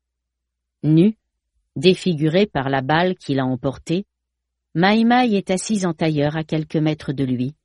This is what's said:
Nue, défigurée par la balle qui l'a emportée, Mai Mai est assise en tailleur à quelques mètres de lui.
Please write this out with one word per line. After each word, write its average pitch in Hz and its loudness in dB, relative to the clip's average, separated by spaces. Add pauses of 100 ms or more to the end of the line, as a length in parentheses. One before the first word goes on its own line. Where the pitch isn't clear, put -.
(840)
Nue, 160 4 (600)
défigurée 170 2
par 135 -4
la 135 -2
balle 170 0
qui - -6
l'a 131 0
emportée, 139 -4 (720)
Mai 202 2
Mai 240 2
est 190 -2
assise 185 -2
en 165 -2
tailleur 156 0
à 160 -4
quelques 156 -4
mètres 156 -2
de 135 -4
lui. 127 -4 (100)